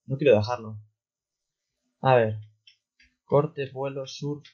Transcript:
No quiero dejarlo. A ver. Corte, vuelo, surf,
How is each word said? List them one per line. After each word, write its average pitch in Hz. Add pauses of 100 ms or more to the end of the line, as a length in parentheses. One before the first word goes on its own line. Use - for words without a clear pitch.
No 135
quiero 139
dejarlo. 107 (1200)
A 131
ver. 110 (840)
Corte, 143
vuelo, 139
surf, 143